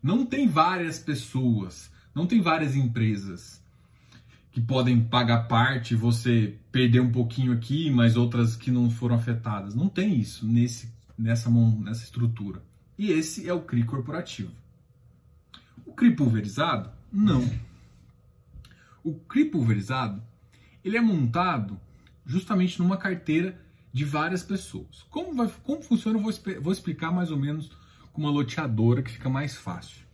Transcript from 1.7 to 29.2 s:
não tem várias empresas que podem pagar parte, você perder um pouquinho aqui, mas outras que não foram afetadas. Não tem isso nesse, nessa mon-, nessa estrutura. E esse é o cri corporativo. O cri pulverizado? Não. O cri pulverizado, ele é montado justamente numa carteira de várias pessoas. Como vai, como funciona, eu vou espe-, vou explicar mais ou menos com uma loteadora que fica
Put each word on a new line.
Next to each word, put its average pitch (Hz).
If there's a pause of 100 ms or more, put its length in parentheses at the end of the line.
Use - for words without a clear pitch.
não 165
tem 226
várias 160
empresas 110 (880)
que 120
podem 123
pagar 117
parte, 120
você 117 (120)
perder 123
um 123
pouquinho 123
aqui, 139
mas 117
outras 120
que -
não 120
foram 120
afetadas. 110
Não 160
tem 190
isso -
nesse, 120 (240)
nessa 113
mon-, 113
nessa 104
estrutura. 107 (360)
E 202
esse 160
é 175
o 165
cri 120
corporativo. 123 (1300)
O -
cri -
pulverizado? 117 (200)
Não. 202 (1500)
O 160
cri -
pulverizado, 113 (600)
ele 208
é 240
montado 147 (440)
justamente 180
numa 180
carteira 180 (320)
de 135
várias 156
pessoas. -
Como 339
vai, 240 (140)
como 285
funciona, 220
eu 202
vou 220
espe-, -
vou 165
explicar 165
mais 175
ou 147
menos 147 (420)
com -
uma 147
loteadora 131
que -
fica -